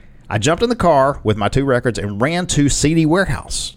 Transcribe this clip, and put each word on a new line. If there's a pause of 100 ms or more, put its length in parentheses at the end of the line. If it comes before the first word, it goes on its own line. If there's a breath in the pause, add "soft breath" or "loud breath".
(300 soft breath)
I
jumped
in
the
car
with
my
two
records
and
ran
to
C
D
Warehouse,